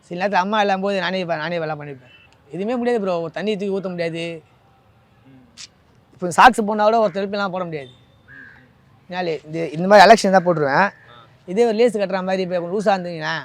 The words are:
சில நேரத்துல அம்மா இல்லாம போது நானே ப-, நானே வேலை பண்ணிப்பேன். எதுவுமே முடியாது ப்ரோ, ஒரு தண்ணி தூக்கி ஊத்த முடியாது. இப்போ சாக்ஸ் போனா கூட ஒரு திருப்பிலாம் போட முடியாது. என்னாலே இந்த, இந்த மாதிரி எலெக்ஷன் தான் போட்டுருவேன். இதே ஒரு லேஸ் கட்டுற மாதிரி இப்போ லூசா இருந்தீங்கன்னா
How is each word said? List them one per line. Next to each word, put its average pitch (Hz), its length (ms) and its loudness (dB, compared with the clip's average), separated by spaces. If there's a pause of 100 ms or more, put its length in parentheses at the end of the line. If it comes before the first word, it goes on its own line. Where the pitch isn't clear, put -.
சில 175 120 -10
நேரத்துல 190 260 0
அம்மா 214 160 0
இல்லாம 196 260 0
போது 196 180 -2
நானே 185 200 -4
ப-, 160 180 -4
நானே 170 220 -6
வேலை 156 160 -6
பண்ணிப்பேன். 139 340 -18 (400)
எதுவுமே 208 200 -4
முடியாது 240 280 -2
ப்ரோ, 180 220 -2
ஒரு 156 120 -10
தண்ணி 202 200 -4
தூக்கி 196 200 -4
ஊத்த 185 180 -6
முடியாது. 165 300 -6 (1900)
இப்போ 180 120 -6 (120)
சாக்ஸ் 220 280 6
போனா 208 200 -2
கூட 226 180 2
ஒரு 175 100 -4
திருப்பிலாம் 202 400 -6
போட 185 140 -6
முடியாது. 139 220 -12 (1160)
என்னாலே 180 240 -4 (120)
இந்த, 156 120 -10 (180)
இந்த 175 140 -2
மாதிரி 202 160 10
எலெக்ஷன் 202 300 6
தான் 175 100 6
போட்டுருவேன். 156 400 2 (680)
இதே 226 180 2
ஒரு 208 100 -2
லேஸ் 226 220 2
கட்டுற 190 260 -4
மாதிரி 190 180 -2
இப்போ 175 260 -4
லூசா 202 220 0
இருந்தீங்கன்னா 170 400 -6 (120)